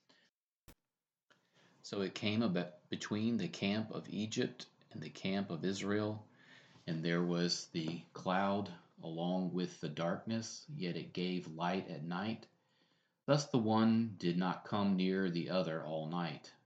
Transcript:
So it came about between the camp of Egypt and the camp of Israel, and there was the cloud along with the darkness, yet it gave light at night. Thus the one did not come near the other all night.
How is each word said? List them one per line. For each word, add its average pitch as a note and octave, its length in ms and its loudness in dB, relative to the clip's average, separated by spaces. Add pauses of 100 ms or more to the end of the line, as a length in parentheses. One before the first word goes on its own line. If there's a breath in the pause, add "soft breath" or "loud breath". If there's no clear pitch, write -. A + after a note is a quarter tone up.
(1800 soft breath)
So G#2 200 -4
it F#2 120 0
came A2 280 2
about F2 480 0
between A2 460 0
the F#2 120 0
camp G#2 440 0
of - 180 -8
Egypt A2 560 -4 (260)
and - 80 -10
the D#2 100 -10
camp G2 400 -4
of E2+ 140 -4
Israel, G#2 640 -2 (600 loud breath)
and D#2+ 180 -2
there E2+ 180 4
was F2 500 0
the E2 300 -2 (100)
cloud G2 580 0 (320)
along F2 500 0
with F2+ 280 -2
the D#2+ 80 -4
darkness, F2+ 760 -4 (120)
yet F2 200 -4
it D2+ 160 -8
gave F2+ 360 -2
light F2 400 -2
at D2+ 160 -8
night. G2 420 -4 (800)
Thus C#3+ 200 4
the - 120 4
one A2 600 6
did F2 180 2
not F2+ 280 0
come G2+ 320 2
near F#2 340 4
the E2 200 -2
other E2 340 0
all D#2 220 -4
night. E2 460 -4 (140)